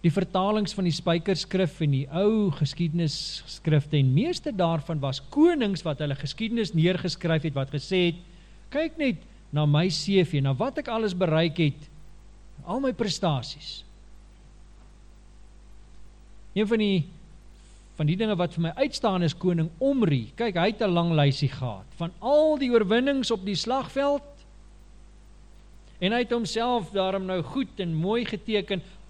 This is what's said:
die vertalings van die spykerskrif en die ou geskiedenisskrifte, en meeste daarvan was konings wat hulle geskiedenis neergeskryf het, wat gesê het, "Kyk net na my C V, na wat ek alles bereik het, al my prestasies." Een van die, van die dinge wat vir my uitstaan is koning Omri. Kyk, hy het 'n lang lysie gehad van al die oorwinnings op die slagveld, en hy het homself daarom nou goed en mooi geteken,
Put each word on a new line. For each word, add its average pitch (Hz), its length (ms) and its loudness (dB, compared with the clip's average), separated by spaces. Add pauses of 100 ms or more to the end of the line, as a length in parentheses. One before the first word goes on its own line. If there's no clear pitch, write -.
die 170 100 4
vertalings 196 600 0
van 190 100 -4
die 170 80 2
spykerskrif 175 880 0
en 147 100 2
die 135 180 -2
ou 202 420 2
geskiedenisskrifte, 156 1500 -2
en 131 160 4
meeste 302 380 0
daarvan 165 480 0
was 135 300 -4
konings 285 540 4
wat 147 160 -2
hulle 143 160 -2
geskiedenis 220 580 -4
neergeskryf 165 720 2
het, 156 100 -2
wat 135 160 -2
gesê 175 360 0
het, 170 100 0 (540)
"Kyk 320 280 -2
net 254 200 0 (360)
na 151 120 2
my 151 240 4
C 190 360 2
V, 143 160 -2
na 135 120 2
wat 240 240 -2
ek 294 100 -6
alles 220 260 -2
bereik 165 440 2
het, 151 320 0 (760)
al 208 140 -4
my 269 140 0
prestasies." - 920 -4 (2750)
Een 208 120 2
van 220 120 2
die, 196 260 2 (920)
van 151 120 0
die 170 80 2
dinge 214 200 0
wat 175 180 0
vir 165 80 -2
my 165 140 0
uitstaan 226 460 0
is 156 120 2
koning 170 360 0 (100)
Omri. 208 560 2
Kyk, 220 200 -2
hy 175 120 2
het 226 140 -2
'n 196 120 2
lang 170 200 2
lysie 143 360 4
gehad 110 360 -8 (120)
van 170 220 -6
al 302 380 4
die 254 140 0
oorwinnings 240 600 2
op 190 140 -4
die 202 100 -2
slagveld, 269 680 -2 (1800)
en 185 120 2
hy 240 80 2
het 240 120 -2
homself 233 600 0
daarom 190 340 0
nou 185 180 -2
goed - 360 -6
en 175 140 -2
mooi 202 320 0
geteken, 202 560 -2 (280)